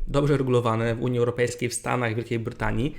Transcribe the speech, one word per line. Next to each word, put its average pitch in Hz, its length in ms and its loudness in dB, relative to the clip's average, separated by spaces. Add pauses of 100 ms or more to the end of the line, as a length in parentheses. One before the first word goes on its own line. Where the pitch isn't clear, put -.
dobrze 143 280 4
regulowane 117 580 2
w 120 80 -6
Unii 123 160 0
Europejskiej, 120 500 0
w 117 60 -6
Stanach, 123 400 -2
Wielkiej 117 240 -2
Brytanii, 110 600 -2